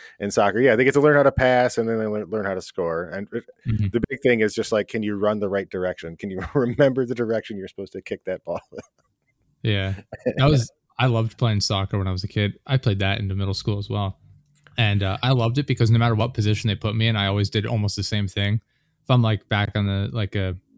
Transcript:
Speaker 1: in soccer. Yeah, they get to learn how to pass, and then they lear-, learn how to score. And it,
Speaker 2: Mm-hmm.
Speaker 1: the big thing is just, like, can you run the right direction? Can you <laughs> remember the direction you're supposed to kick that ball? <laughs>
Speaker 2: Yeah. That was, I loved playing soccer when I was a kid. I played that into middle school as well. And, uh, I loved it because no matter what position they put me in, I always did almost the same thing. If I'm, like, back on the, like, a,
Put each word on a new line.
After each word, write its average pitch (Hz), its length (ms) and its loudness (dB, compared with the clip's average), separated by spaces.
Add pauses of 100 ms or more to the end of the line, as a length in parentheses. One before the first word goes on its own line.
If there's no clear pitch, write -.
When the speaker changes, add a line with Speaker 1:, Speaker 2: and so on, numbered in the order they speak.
(180)
Speaker 1:
in 101 140 -6
soccer. 101 260 2
Yeah, 127 160 4
they 117 80 4
get 131 120 4
to 143 60 4
learn 147 160 6
how 143 60 6
to 139 100 4
pass, 127 460 2
and 113 100 0
then 113 120 -2
they 110 80 -2
lear-, 107 180 -4
learn 104 180 -4
how 98 100 -2
to 92 80 -4
score. 85 420 -4
And 95 280 -10
it, 120 120 -8 (240)
Speaker 2:
Mm-hmm. 107 240 0
Speaker 1:
the 117 160 0
big 135 140 -8
thing 120 180 4
is 107 120 2
just, - 200 -4
like, 104 160 0
can 110 160 -4
you 104 100 -2
run 104 240 2
the 101 100 -2
right 98 220 -2
direction? 90 460 -6
Can 104 140 -8
you 92 100 -6
<laughs> - 140 -8
remember 131 520 2
the 120 80 -6
direction 113 420 -2
you're 95 120 -10
supposed - 240 -12
to 95 100 -12
kick - 220 -10
that 92 200 -6
ball? 85 160 -6 (120)
<laughs> - 80 -14 (800)
Speaker 2:
Yeah. 95 320 -2 (420)
That 131 100 2
was, 139 240 4 (280)
I 127 80 4
loved 113 320 0
playing 110 220 2
soccer 98 380 -2
when 95 80 -2
I 92 60 -2
was 92 120 -6
a 95 40 -6
kid. 101 380 -2
I 135 100 2
played 104 240 0
that 98 180 0
into 95 160 -4
middle 98 200 -2
school 104 240 -4
as 101 120 -8
well. 101 280 -4 (600)
And, 101 240 2
uh, 95 200 -2
I 127 100 2
loved 120 260 0
it 147 80 -2
because 117 240 2
no 117 80 6
matter 117 160 2
what 117 200 0
position 107 340 0
they 101 80 0
put 107 180 -4
me 113 140 2
in, 110 80 0
I 101 100 0
always 101 240 0
did 107 160 -2
almost 107 300 -2
the 101 60 -4
same 101 260 -2
thing. 101 320 -2 (420)
If - 80 -4
I'm, 123 120 4
like, 110 260 0
back 101 260 0
on 101 120 0
the, 98 260 -2
like, 104 240 -4
a, 92 200 -2 (220)